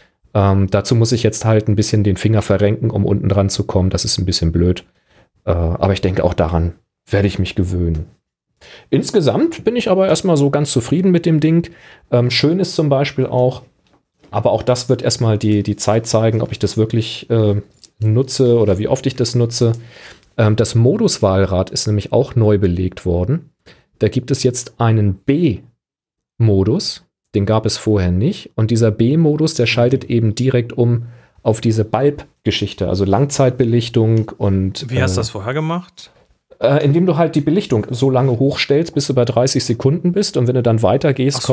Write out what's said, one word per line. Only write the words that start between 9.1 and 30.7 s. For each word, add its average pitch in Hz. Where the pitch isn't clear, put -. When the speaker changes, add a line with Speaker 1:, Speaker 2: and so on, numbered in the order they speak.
Speaker 1:
bin 226
ich 226
aber 190
erstmal 170
so 143
ganz 147
zufrieden 180
mit 170
dem 160
Ding. 165
Ähm, 123
schön 165
ist 180
zum 151
Beispiel 135
auch, 127
aber 107
auch 110
das 123
wird 123
erstmal 113
die, 104
die 101
Zeit 113
zeigen, 110
ob -
ich -
das -
wirklich, 110
äh, 107
nutze 120
oder 101
wie 107
oft -
ich 131
das 120
nutze. 117
Ähm, 107
das 113
Moduswahlrad 98
ist -
nämlich 104
auch 120
neu 107
belegt 92
worden. 90
Da 107
gibt 120
es 135
jetzt -
einen 110
B-Modus. 107
Den 101
gab 110
es 104
vorher 95
nicht. 113
Und 110
dieser 110
B-Modus, 151
der 120
schaltet 123
eben 113
direkt 123